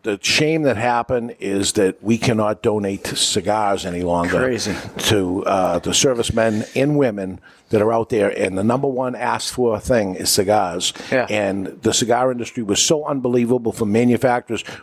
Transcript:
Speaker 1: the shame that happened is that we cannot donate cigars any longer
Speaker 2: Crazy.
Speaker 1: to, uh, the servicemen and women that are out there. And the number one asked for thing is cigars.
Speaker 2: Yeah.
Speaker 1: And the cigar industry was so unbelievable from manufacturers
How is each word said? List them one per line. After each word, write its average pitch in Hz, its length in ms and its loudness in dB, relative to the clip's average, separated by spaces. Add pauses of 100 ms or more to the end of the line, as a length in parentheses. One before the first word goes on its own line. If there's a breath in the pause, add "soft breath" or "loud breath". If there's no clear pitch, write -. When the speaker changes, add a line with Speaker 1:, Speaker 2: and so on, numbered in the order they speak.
Speaker 1:
the 104 180 -2
shame 156 420 0
that 127 140 2
happened 120 640 -2
is 98 340 -2
that 95 300 0
we 113 140 2
cannot 107 440 0
donate 101 460 -2
cigars 101 800 0
any 87 180 -6
longer 87 360 0
Speaker 2:
Crazy. 110 360 -2 (320)
Speaker 1:
to, 95 380 2
uh, 90 340 2
the - 140 -4
servicemen 113 720 0 (100)
and 143 240 2
women 101 400 -2 (320 loud breath)
that 110 120 4
are 113 100 2
out 113 160 0
there. 101 200 2
And 95 280 -2
the 98 60 -2
number 127 240 0
one 127 280 -4
asked 113 380 -4
for 117 260 0
thing 101 360 0
is 87 160 -4
cigars. 92 600 2 (200)
Speaker 2:
Yeah. 123 180 0
Speaker 1:
And 98 540 -2
the 110 100 2
cigar 123 380 2
industry 120 320 -6
was 101 180 0
so 151 240 2
unbelievable 123 680 0
from 104 200 -2
manufacturers 120 720 2 (200 loud breath)